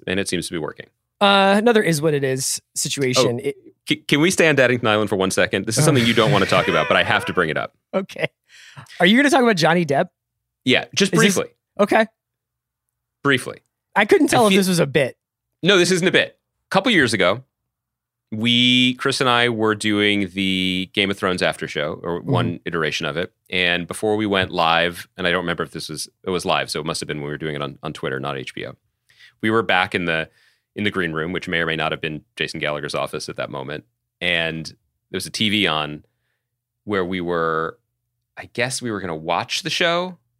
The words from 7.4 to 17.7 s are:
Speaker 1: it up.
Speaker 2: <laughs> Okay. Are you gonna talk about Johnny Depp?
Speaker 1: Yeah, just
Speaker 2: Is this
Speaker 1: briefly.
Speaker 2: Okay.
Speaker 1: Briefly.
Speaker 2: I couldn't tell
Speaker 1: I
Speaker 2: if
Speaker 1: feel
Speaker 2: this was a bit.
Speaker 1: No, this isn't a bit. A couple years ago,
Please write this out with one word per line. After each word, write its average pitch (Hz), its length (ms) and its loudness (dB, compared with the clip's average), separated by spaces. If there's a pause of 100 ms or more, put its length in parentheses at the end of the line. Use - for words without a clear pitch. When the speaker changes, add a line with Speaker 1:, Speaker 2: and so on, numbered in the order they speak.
Speaker 1:
it 73 80 -2
up. 55 160 -8 (100)
Speaker 2:
<laughs> - 100 -20
Okay. 190 340 -4 (720)
Are 170 60 4
you 208 120 6
gonna 285 120 4
talk 269 120 4
about 233 140 4
Johnny 165 300 2
Depp? 143 240 0 (560)
Speaker 1:
Yeah, 123 280 4
just 196 200 0
Speaker 2:
Is 220 80 4
this 208 140 4
Speaker 1:
briefly. - 200 -4 (240)
Speaker 2:
Okay. 220 260 4 (1200)
Speaker 1:
Briefly. - 360 0 (360)
Speaker 2:
I 208 100 4
couldn't 320 220 4
tell 247 160 4
Speaker 1:
I 214 40 6
Speaker 2:
if 196 40 6
Speaker 1:
feel 196 80 6
Speaker 2:
this 185 80 0
was 175 120 0
a 156 60 2
bit. 131 320 -2 (460)
Speaker 1:
No, 190 140 4
this 175 140 4
isn't 180 160 2
a 156 40 2
bit. 101 260 0 (300)
A - 20 -20
couple 196 220 2
years 131 220 2
ago, 98 300 2 (880)